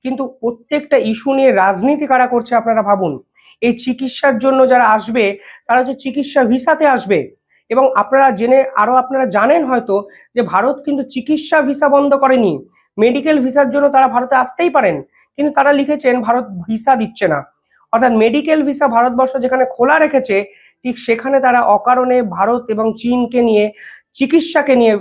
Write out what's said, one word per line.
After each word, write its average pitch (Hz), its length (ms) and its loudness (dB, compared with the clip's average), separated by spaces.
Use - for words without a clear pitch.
কিন্তু 254 240 -6
প্রত্যেকটা 269 720 -4
ইস্যু 220 360 -2
নিয়ে 269 180 2
রাজনীতি 202 560 0
কারা 254 200 2
করছে 240 280 -2
আপনারা 226 260 0
ভাবুন। 185 380 -2
এই 240 160 0
চিকিৎসার 254 600 -4
জন্য 262 320 2
যারা 247 200 4
আসবে, 214 480 0
তারা 240 120 2
হচ্ছে 254 140 -2
চিকিৎসা 269 500 -2
ভিসাতে 294 440 0
আসবে। 190 480 -2
এবং 262 260 2
আপনারা 262 360 2
জেনে, 240 320 2
আরও 214 200 2
আপনারা 262 300 0
জানেন 247 400 2
হয়তো 226 420 -2
যে 240 60 0
ভারত 208 440 -2
কিন্তু 285 180 -4
চিকিৎসা 302 580 -2
ভিসা 285 280 0
বন্ধ 277 240 2
করেনি, 254 520 0
মেডিকেল 277 420 2
ভিসার 262 300 0
জন্য 285 200 2
তারা 269 180 2
ভারতে 247 280 -2
আসতেই 262 340 0
পারেন, 196 320 0
কিন্তু 294 180 -2
তারা 285 200 2
লিখেছেন 285 480 0
ভারত 233 220 -2
ভিসা 220 520 -2
দিচ্ছে 220 320 -4
না। 143 160 -2
অর্থাৎ 240 200 2
মেডিকেল 285 520 2
ভিসা 277 240 -2
ভারতবর্ষ 247 500 0
যেখানে 254 340 0
খোলা 285 280 2
রেখেছে, 254 460 0
ঠিক 247 140 -6
সেখানে 247 420 -2
তারা 247 220 2
অকারণে 247 600 2
ভারত 214 480 -2
এবং 220 280 -2
চীনকে 240 440 -2
নিয়ে, 214 300 0
চিকিৎসাকে 294 600 0
নিয়ে 226 260 2